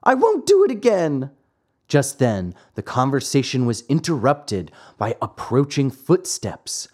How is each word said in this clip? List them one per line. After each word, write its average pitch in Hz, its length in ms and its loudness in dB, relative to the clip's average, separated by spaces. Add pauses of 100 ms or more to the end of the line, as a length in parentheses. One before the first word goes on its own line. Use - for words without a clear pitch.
I 247 120 4
won't 359 320 2
do 392 180 6
it 403 60 2
again. 175 600 0 (580)
Just - 300 0
then, 98 360 0 (200)
the 107 80 -10
conversation 131 840 -2
was 120 240 -2
interrupted 135 840 -2 (280)
by 107 240 -4
approaching 135 680 -2
footsteps. - 1040 -4